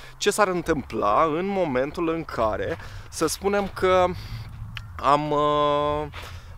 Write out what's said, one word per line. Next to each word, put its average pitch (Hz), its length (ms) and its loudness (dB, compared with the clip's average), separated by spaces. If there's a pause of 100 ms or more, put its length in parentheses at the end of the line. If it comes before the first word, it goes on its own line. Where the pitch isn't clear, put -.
(180)
ce - 120 2
s-ar 202 180 4
întâmpla 143 760 2
în 165 240 0
momentul 165 640 0
în 165 140 -2
care, 110 540 -2 (320)
să - 180 -2
spunem 202 460 0
că 185 320 4 (920)
am, 147 360 2
uh, 147 720 2 (520)